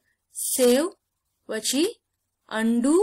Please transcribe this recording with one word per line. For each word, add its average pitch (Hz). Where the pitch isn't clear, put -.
સેવ, 262
પછી 220
અનડુ 233